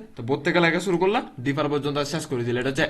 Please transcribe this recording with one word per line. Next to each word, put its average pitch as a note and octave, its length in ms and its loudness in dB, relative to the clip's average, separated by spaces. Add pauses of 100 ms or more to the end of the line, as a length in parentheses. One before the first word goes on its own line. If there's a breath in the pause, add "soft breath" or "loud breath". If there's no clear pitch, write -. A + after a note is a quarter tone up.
(160)
তো B2+ 80 -10
বোধ C3+ 200 -2
থেকে E3 160 2
লেখা E3 200 4
শুরু F#3 180 0
করলা, G3 240 2 (180)
ডিফার C#3 300 0
পর্যন্ত C#3+ 300 0
শেষ C#3+ 260 -4
করে A#2+ 180 -2
দিলে। A#2+ 160 0
এটা B2+ 100 0
হচ্ছে C3+ 200 0